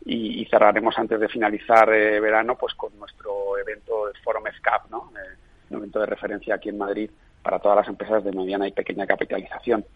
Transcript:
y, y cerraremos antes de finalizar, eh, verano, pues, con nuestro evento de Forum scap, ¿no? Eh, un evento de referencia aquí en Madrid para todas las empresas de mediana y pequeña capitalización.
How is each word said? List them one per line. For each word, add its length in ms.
y, 360
y 40
cerraremos 520
antes 220
de 80
finalizar, 680
eh, 280
verano, 360
pues, 180
con 220
nuestro 600
evento 500
de 160
Forum 200
scap, 320
¿no? 260
Eh, 200
un 60
evento 220
de 60
referencia 500
aquí 140
en 80
Madrid 320
para 160
todas 180
las 120
empresas 340
de 80
mediana 340
y 60
pequeña 340
capitalización. 800